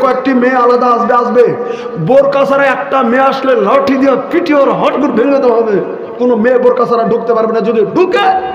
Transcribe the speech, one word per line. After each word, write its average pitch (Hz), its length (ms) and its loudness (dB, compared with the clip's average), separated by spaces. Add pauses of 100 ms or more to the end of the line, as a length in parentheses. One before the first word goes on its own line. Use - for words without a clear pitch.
কয়েকটি 254 340 0
মেয়ে 254 220 2
আলাদা 247 300 2
আসবে, 233 280 0
আসবে। 233 420 2 (420)
বোরকা 277 460 2
ছাড়া 277 200 0
একটা 269 380 -2
মেয়ে 240 200 0
আসলে 262 320 0
লাঠি 262 420 0
দিয়ে 262 200 2 (140)
পিটিয়ে 311 280 0
ওর 262 120 2
হট 202 220 -2
করে 254 200 -2
ভেঙে 269 260 0
দেওয়া 247 180 2
হবে। 214 240 0 (380)
কোনো 240 180 0
মেয়ে 240 220 2
বোরকা 247 260 2
ছাড়া 233 200 0
ঢুকতে 226 300 -2
পারবে 220 180 0
না, 220 80 -2
যদি 220 340 0
ঢুকে 381 320 0 (280)